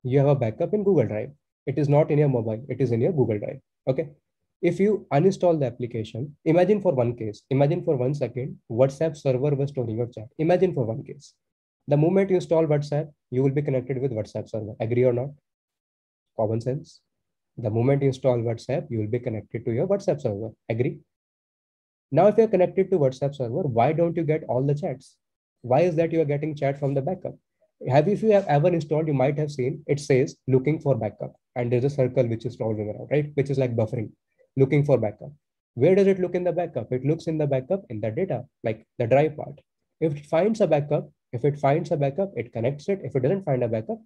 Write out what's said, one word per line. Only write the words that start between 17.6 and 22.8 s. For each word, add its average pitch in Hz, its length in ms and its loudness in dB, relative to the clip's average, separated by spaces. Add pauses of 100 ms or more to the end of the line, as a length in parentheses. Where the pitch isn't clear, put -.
moment 123 320 2
you 139 60 2
install 131 300 0
WhatsApp, 120 520 -4
you 117 100 -4
will 107 80 -2
be 120 120 -2
connected 110 460 -8
to 120 60 -2
your 135 160 -2
WhatsApp 185 340 -2
server. 110 300 -4 (180)
Agree? 123 300 -2 (1120)
Now, 165 160 6
if 208 100 4
you're 220 100 6
connected 185 440 2